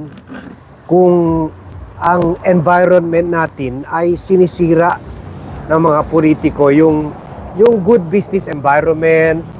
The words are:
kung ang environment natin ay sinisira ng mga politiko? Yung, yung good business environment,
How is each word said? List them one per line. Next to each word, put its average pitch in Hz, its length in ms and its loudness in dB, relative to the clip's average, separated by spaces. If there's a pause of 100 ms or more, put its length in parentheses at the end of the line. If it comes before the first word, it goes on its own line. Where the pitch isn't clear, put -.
(840)
kung 170 640 2 (480)
ang 175 480 0
environment 175 800 2
natin 147 640 -6
ay 175 280 -2
sinisira 170 840 0 (640)
ng 160 160 0
mga 156 200 2 (120)
politiko? 156 560 2
Yung, 151 400 2 (480)
yung 226 240 4
good 190 280 2
business 190 360 -2
environment, 160 1000 0 (140)